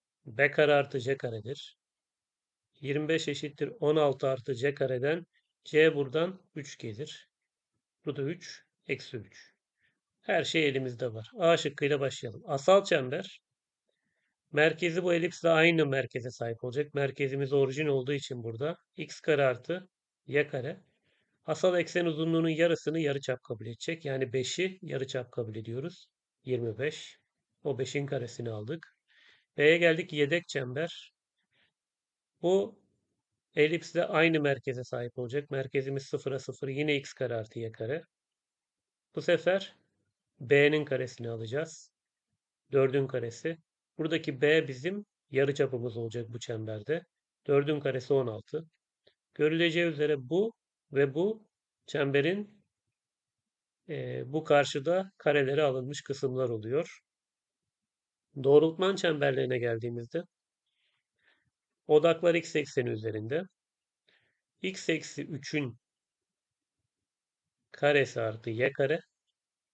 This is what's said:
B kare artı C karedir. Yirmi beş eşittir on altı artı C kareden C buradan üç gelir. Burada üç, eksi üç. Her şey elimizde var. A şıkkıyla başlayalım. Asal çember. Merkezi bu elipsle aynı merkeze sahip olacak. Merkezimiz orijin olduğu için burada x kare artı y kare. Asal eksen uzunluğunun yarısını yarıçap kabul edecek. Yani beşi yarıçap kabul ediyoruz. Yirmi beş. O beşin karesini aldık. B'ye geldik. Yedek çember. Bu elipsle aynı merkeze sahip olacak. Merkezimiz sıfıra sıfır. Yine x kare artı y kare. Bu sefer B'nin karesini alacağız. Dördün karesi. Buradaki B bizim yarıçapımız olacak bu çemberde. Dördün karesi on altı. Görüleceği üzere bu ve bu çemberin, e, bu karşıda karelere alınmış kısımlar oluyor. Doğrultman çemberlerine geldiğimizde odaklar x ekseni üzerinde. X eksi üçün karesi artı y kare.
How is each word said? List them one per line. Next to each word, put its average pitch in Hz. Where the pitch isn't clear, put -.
B 135
kare 147
artı 143
C 131
karedir. 113
Yirmi 147
beş 160
eşittir 143
on 151
altı 143
artı 131
C 139
kareden 139
C 156
buradan 156
üç -
gelir. 110
Burada 143
üç, 170
eksi -
üç. -
Her 170
şey 156
elimizde 127
var. 110
A 170
şıkkıyla 147
başlayalım. 127
Asal 185
çember. 156
Merkezi 160
bu 175
elipsle 170
aynı 165
merkeze 127
sahip 117
olacak. 143
Merkezimiz 139
orijin 139
olduğu 135
için 131
burada 117
x -
kare 143
artı 135
y 143
kare. 143
Asal 175
eksen 175
uzunluğunun 165
yarısını 160
yarıçap 139
kabul 110
edecek. 165
Yani 131
beşi 170
yarıçap 131
kabul 110
ediyoruz. 117
Yirmi 117
beş. 151
O 135
beşin 139
karesini 120
aldık. 113
B'ye 156
geldik. 165
Yedek 147
çember. 135
Bu 196
elipsle 160
aynı 160
merkeze 127
sahip 120
olacak. 131
Merkezimiz 135
sıfıra 135
sıfır. 135
Yine 143
x 135
kare 120
artı 110
y 113
kare. 123
Bu 156
sefer 180
B'nin 143
karesini 127
alacağız. 120
Dördün 135
karesi. 131
Buradaki 156
B 151
bizim 170
yarıçapımız 127
olacak 117
bu 117
çemberde. 110
Dördün 143
karesi 131
on 135
altı. 147
Görüleceği 165
üzere 147
bu 196
ve 139
bu 214
çemberin, 147
e, 127
bu 156
karşıda 151
karelere 143
alınmış 131
kısımlar 131
oluyor. 117
Doğrultman 160
çemberlerine 139
geldiğimizde 120
odaklar 165
x 165
ekseni 135
üzerinde. 110
X -
eksi -
üçün 143
karesi 143
artı 110
y 120
kare. 147